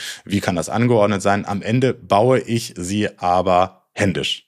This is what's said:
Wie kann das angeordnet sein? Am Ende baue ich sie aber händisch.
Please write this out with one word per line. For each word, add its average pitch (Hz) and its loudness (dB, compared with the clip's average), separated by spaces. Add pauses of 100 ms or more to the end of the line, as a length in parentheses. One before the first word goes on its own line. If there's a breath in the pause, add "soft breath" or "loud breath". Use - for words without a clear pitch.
(260 loud breath)
Wie 98 -2
kann 90 -2
das 80 -4
angeordnet 107 2
sein? 101 0
Am 95 -6
Ende 127 0
baue 110 2
ich 117 -4
sie 95 -4
aber 90 0
händisch. 82 -2